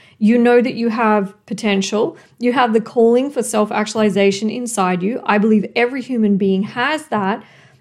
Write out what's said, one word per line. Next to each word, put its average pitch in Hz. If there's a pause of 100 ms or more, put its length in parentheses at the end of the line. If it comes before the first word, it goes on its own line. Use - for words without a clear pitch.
(200)
You 220
know 240
that 240
you 233
have 214 (120)
potential. 208 (220)
You 247
have 247
the 220
calling 240
for 254
self-actualization 214
inside 202
you. 226
I 208
believe 208
every 247
human 220
being 190
has 247
that. 208 (380)